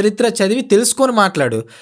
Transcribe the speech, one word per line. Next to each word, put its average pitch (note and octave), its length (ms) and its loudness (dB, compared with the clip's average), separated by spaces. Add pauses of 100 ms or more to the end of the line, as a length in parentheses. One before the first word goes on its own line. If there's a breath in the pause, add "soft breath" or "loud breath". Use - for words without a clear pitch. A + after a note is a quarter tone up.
చరిత్ర G#3+ 260 0
చదివి A3 360 -2
తెలుసుకొని A#3+ 500 2
మాట్లాడు. D3+ 500 0 (200 loud breath)